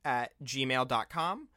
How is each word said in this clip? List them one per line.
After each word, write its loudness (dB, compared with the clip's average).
at 0
gmail 2
dot 2
com. -4